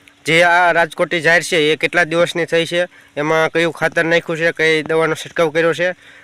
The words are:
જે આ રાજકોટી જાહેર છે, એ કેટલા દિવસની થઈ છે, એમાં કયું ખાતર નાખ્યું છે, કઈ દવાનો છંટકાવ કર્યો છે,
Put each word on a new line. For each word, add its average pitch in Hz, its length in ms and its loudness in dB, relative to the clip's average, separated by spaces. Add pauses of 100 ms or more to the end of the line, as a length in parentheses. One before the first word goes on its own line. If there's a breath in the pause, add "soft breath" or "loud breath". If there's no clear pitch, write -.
(260)
જે 165 180 2
આ 175 280 4
રાજકોટી 170 500 0
જાહેર 165 200 2
છે, 175 160 -2
એ 151 180 2
કેટલા 165 280 -2
દિવસની 170 420 0
થઈ 165 200 0
છે, 175 220 -4 (300 loud breath)
એમાં 156 320 0
કયું 165 240 0
ખાતર 165 300 -2
નાખ્યું 165 340 0
છે, 165 140 0
કઈ 160 320 0
દવાનો 160 300 0
છંટકાવ 165 360 -2
કર્યો 165 240 0
છે, 175 180 -2 (320 loud breath)